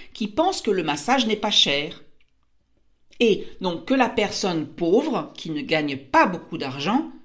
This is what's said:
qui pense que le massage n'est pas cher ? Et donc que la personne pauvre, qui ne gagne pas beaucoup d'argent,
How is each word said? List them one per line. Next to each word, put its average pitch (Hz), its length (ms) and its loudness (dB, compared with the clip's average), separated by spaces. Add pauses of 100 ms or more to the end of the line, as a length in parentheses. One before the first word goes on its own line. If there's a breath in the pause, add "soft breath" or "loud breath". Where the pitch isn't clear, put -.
(120 loud breath)
qui 208 160 -6
pense 349 320 0
que - 100 -2
le 185 120 0
massage 220 440 0
n'est 214 100 0
pas 214 140 -2
cher ? 147 520 0 (1160)
Et 226 260 4 (140)
donc 170 260 -4
que 262 80 2
la 254 140 4
personne 180 580 -2
pauvre, 196 680 0
qui - 140 -10
ne 151 100 -4
gagne 147 360 -2
pas 202 300 4
beaucoup 170 320 -6
d'argent, 143 540 -2 (120)